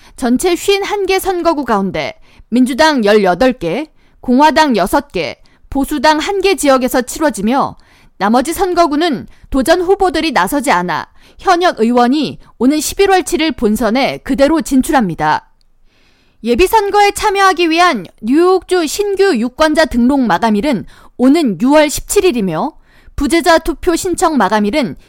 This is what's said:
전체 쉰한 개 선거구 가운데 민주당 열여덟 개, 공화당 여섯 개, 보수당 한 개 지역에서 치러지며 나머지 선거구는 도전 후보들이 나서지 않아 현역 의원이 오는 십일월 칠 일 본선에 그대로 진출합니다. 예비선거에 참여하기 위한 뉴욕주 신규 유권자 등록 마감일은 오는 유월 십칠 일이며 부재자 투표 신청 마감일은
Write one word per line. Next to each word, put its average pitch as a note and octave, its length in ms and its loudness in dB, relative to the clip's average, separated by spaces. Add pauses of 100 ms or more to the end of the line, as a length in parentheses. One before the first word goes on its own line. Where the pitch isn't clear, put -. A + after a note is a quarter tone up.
(140)
전체 C4 400 0
쉰한 G4 520 -2
개 F#4+ 120 0
선거구 E4 460 -2
가운데 F3+ 560 -4 (300)
민주당 B3+ 520 2
열여덟 G3+ 520 2
개, G#3 320 -6 (340)
공화당 C#4 560 2
여섯 F#3+ 340 -2
개, D3 300 -8 (300)
보수당 D4 480 0
한 F#4+ 240 -4
개 G4 120 2
지역에서 C4 480 0
치러지며 A#3 760 -4 (420)
나머지 B3 340 0
선거구는 E4 760 0 (220)
도전 D#4+ 320 0
후보들이 F4 520 0
나서지 B3 380 0
않아 F3 360 -2 (320)
현역 F4 420 0
의원이 A#3+ 580 0 (200)
오는 D4 220 2
십일월 F#4+ 440 0
칠 E4+ 160 -4
일 D#4+ 120 0
본선에 A3 680 -2
그대로 C#4 420 0
진출합니다. G3+ 920 -2 (920)
예비선거에 G4+ 680 2
참여하기 F#4+ 580 0
위한 D#4+ 340 0 (180)
뉴욕주 F4 640 0
신규 G4 500 0
유권자 D#4 500 0
등록 B3+ 340 0
마감일은 G#3 640 0 (320)
오는 C4 440 2
유월 D4 280 4
십칠 - 360 -2
일이며 A3 480 -2 (440)
부재자 E4 440 2
투표 E4 360 -2
신청 E4+ 400 -2
마감일은 G#3 600 0 (120)